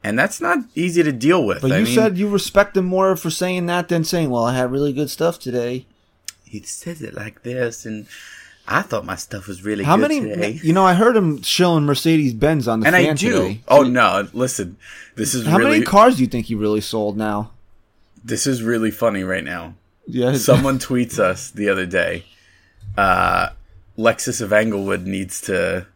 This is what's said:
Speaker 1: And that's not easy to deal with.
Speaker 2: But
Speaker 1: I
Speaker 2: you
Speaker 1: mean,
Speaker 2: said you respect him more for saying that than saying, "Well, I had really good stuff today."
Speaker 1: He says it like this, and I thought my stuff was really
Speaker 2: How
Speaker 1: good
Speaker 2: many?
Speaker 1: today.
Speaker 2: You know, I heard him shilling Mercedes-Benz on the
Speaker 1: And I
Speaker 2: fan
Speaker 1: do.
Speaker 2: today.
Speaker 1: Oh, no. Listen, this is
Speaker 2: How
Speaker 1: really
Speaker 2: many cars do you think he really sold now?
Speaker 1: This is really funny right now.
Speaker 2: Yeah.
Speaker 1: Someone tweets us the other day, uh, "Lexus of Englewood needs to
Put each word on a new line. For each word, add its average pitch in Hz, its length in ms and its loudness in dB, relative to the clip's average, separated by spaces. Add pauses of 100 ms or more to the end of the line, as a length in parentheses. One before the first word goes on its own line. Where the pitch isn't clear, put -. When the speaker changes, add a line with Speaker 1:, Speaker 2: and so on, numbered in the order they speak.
Speaker 1:
And 107 140 -2
that's 185 220 -2
not 339 200 0 (160)
easy 170 280 0
to 151 80 2
deal 139 320 2
with. 95 180 -2
Speaker 2:
But 131 100 0
Speaker 1:
I - 80 2
Speaker 2:
you 226 60 2
Speaker 1:
mean, 247 100 0
Speaker 2:
said 220 220 2
you 208 120 0
respect 202 480 0
him 185 80 0
more 185 300 2
for 170 160 -6
saying 180 340 -4
that 170 240 -2
than 165 140 2
saying, 160 260 0
"Well, 117 160 0
I 123 100 0
had 127 160 0
really 139 220 0
good 139 160 -4
stuff 165 300 -2
today." 123 480 -6 (580)
Speaker 1:
He 107 160 -14
says 165 400 -12
it - 140 -14
like 107 260 -12
this, 123 440 -6
and 107 200 -10 (640)
I 151 160 -2
thought 107 220 -6
my 92 100 -8
stuff - 320 -14
was 92 160 -14
really 101 200 -4
Speaker 2:
How 160 140 4
Speaker 1:
good - 120 4
Speaker 2:
many? 294 120 0
Speaker 1:
today. 117 400 -4
Speaker 2:
You 160 120 2
know, 190 120 4
I 180 80 6
heard 220 220 4
him 156 260 2
shilling 165 440 2
Mercedes-Benz 143 840 0
on 113 140 0
the 123 60 2
Speaker 1:
And 170 80 4
I 170 100 6
Speaker 2:
fan 156 100 0
Speaker 1:
do. 214 160 0
Speaker 2:
today. 113 360 -2
Speaker 1:
Oh, 139 160 8
no. 104 500 2
Listen, 113 420 -6 (400)
this 113 180 -4
is 120 140 -4
Speaker 2:
How 160 100 4
Speaker 1:
really - 140 4
Speaker 2:
many - 140 2
cars 233 320 6
do 131 40 0
you 127 60 2
think 113 200 -4
he 113 80 -4
really 107 260 0
sold 104 360 -4
now? 107 340 -4 (720)
Speaker 1:
This 113 220 -4
is 127 160 -2
really 110 300 0
funny 101 320 -2
right 92 200 -4
now. 85 320 -12 (320)
Speaker 2:
Yeah. 123 260 0
Speaker 1:
Someone 135 460 2
tweets 123 400 -4
us 92 320 -2
the 104 180 -4
other 95 160 -2
day, 87 400 -4 (720)
uh, 90 520 2 (480)
"Lexus 113 440 0
of 101 100 -4
Englewood 98 540 0
needs 98 360 -8
to 92 440 -2 (100)